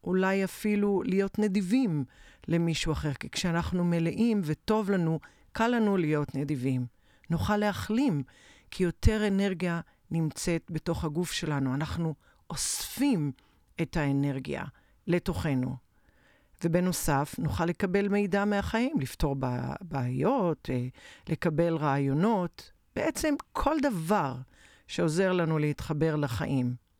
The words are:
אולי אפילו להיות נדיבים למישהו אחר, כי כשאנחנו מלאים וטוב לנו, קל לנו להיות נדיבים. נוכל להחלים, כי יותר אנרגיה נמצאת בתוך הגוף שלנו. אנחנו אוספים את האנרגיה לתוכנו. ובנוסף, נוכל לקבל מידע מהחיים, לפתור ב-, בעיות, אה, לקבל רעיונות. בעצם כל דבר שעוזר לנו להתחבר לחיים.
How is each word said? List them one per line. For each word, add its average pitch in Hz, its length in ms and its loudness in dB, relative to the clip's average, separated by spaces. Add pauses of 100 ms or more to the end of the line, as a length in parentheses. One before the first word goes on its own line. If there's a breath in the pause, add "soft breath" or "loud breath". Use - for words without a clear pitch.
אולי 190 400 2
אפילו 202 580 0
להיות 196 360 0
נדיבים 196 680 2 (440 loud breath)
למישהו 165 440 0
אחר, 151 200 -2
כי - 180 -10
כשאנחנו 175 540 -2
מלאים 175 600 2
וטוב 196 460 0
לנו, 165 300 0 (320 loud breath)
קל 226 160 0
לנו 214 280 2
להיות 151 380 0
נדיבים. 135 520 -2 (440 soft breath)
נוכל 185 260 0
להחלים, 208 680 0 (480 loud breath)
כי - 140 -2
יותר 214 440 2
אנרגיה 185 520 0 (340 soft breath)
נמצאת 165 560 0
בתוך 165 340 -4
הגוף 160 280 -2
שלנו. 139 420 -2
אנחנו 160 400 -2 (360 soft breath)
אוספים 180 840 0 (500 soft breath)
את - 140 -4
האנרגיה 139 680 0 (420 soft breath)
לתוכנו. 151 680 0 (880 soft breath)
ובנוסף, 170 760 0
נוכל 160 260 0
לקבל 196 440 0
מידע 202 360 2
מהחיים, 220 560 0
לפתור 139 380 -2
ב-, 123 420 -2
בעיות, 160 920 0
אה, 123 140 -2 (420 loud breath)
לקבל 165 480 0
רעיונות. 151 960 0 (240)
בעצם 311 380 0 (180)
כל 302 300 0
דבר 170 520 0 (520 soft breath)
שעוזר 180 460 2
לנו 160 260 2
להתחבר 151 580 0
לחיים. 131 580 0 (260)